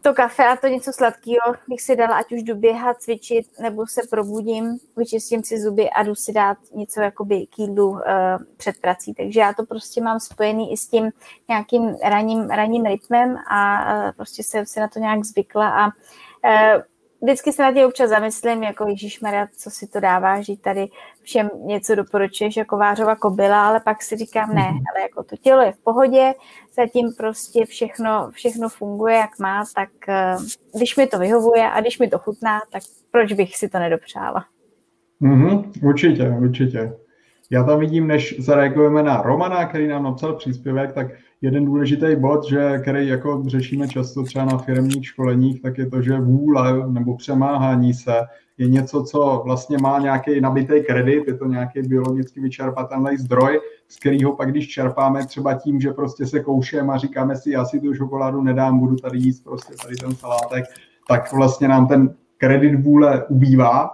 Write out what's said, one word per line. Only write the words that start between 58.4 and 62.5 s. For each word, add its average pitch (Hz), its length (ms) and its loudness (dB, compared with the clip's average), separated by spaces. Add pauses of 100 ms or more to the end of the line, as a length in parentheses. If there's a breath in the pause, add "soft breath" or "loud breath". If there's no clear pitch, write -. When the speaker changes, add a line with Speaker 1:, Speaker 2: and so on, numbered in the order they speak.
Speaker 2:
nedám, 131 360 2
budu 127 160 2
tady 127 220 -8
jíst 127 260 0
prostě - 300 -14 (100)
tady 123 120 -12
ten 127 200 -8
salátek,“ 123 500 -4 (420 loud breath)
tak 123 260 0
vlastně 135 340 2
nám 131 200 6
ten 135 280 4 (220)
kredit 139 380 4